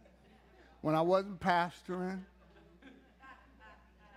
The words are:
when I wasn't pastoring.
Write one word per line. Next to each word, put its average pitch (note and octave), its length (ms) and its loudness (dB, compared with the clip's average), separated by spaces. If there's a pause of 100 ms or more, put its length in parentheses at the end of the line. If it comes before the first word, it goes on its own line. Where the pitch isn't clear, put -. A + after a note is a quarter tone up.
(800)
when D#3 160 0
I D#3+ 60 4
wasn't F#3+ 360 2
pastoring. F3+ 800 0 (2000)